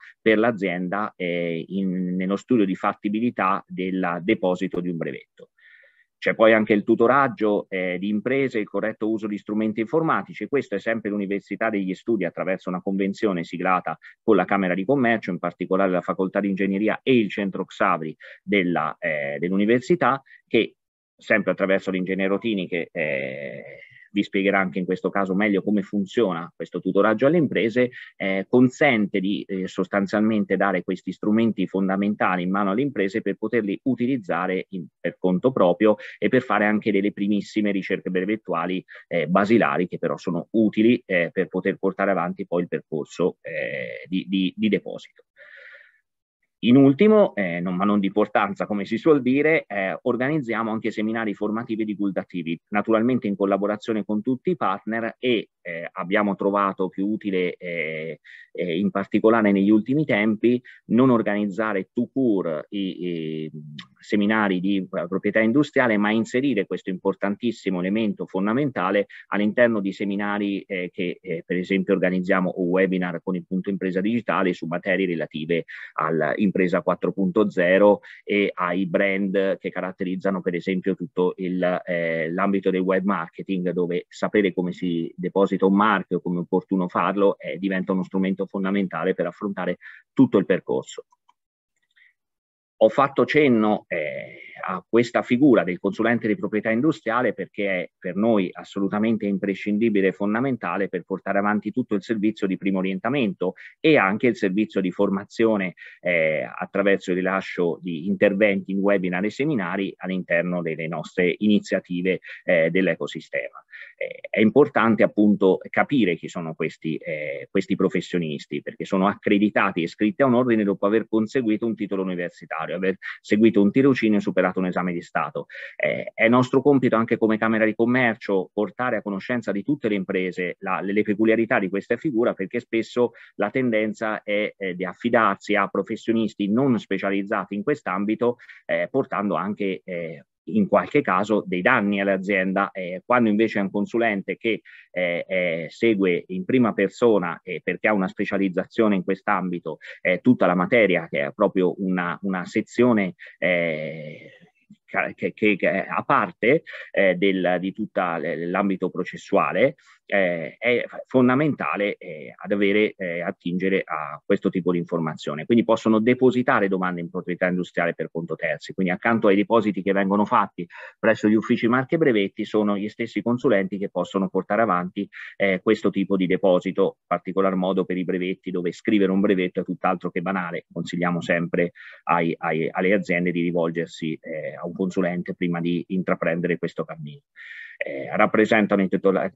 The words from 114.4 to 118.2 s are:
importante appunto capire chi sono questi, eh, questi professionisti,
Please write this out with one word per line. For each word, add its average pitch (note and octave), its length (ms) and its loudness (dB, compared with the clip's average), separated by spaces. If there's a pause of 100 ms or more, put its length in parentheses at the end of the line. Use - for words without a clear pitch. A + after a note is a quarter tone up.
importante A2 600 4
appunto G2+ 560 4 (140)
capire G#2 440 2
chi D#2+ 120 -8
sono D#2+ 260 -8
questi, D#2+ 440 -6
eh, D2+ 520 -8
questi G2 260 -2
professionisti, E2 840 -2